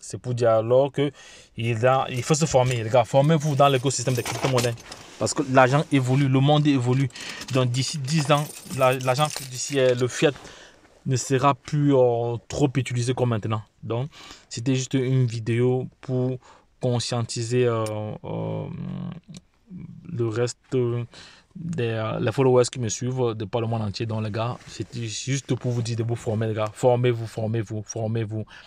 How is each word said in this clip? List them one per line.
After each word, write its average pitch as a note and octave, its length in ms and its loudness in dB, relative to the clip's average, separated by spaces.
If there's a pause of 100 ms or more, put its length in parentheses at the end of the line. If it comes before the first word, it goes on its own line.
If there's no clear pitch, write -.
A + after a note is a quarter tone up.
c'est - 160 -12
pour B2+ 160 -6
dire A#2 200 4
alors B2 380 4
que C#3+ 220 0 (460)
il A2+ 280 0
a, C3 220 4
il B2 140 -4
faut D#3+ 120 0
se D3+ 120 2
former, B2 360 2
les A2 60 -4
gars. A#2 160 6
Formez-vous D3 500 2
dans C#3+ 140 6
l'écosystème C3 460 0
des A#2 80 0
crypto-monnaies B2 520 0 (440)
parce - 160 -2
que D#3 80 0 (100)
l'argent C3 400 6
évolue, C3+ 340 4
le C3 140 4
monde D3 260 4
évolue. C3 440 2 (420)
Donc B2+ 180 2
d'ici C3 280 -2
dix D3 340 0
ans, D3 120 2 (340)
la, C3 160 4
l'argent C3 340 0 (220)
d'ici, C3+ 280 -4
euh, B2+ 160 6
le B2 140 0
fiat D3+ 240 2 (720)
ne C3 120 0
sera C3+ 380 2
plus, D3 400 0
euh, A#2+ 440 2 (100)
trop C#3+ 260 2
utilisé B2 380 -2
comme B2 160 0
maintenant. A2 340 -2 (200)
Donc A#2 260 -4 (400)
c'était B2+ 260 -2
juste C3 200 -2
une C3 320 2
vidéo A#2 600 0 (140)
pour B2+ 380 -2 (420)
conscientiser, A#2+ 840 -2
euh, A2+ 180 0 (400)
euh, G#2+ 440 -6 (1400)
le A#2 200 -4
reste, A#2+ 300 -4 (160)
euh, A#2+ 300 -2 (520)
des, - 280 -6
euh, A2 360 -4
les A2+ 120 -2
followers B2+ 380 4
qui - 80 -10
me A#2 100 -2
suivent B2 460 -2
de A2 100 -8
par A#2 160 -4
le A2+ 60 -2
monde A#2 160 -2
entier. G#2+ 240 -6
Donc A2 160 -4
les G#2+ 80 -6
gars, A2 260 -4 (120)
c'était A#2 380 -10
juste C3 480 -6
pour B2 180 -4
vous A#2+ 100 -2
dire A2+ 140 -6
de A2+ 60 -2
vous A#2 120 -4
former, A2+ 320 -2
les A2 80 -2
gars. G#2+ 180 -2
Formez-vous, A#2+ 540 2
formez-vous, A2 560 -6
formez-vous. A2 640 -6 (200)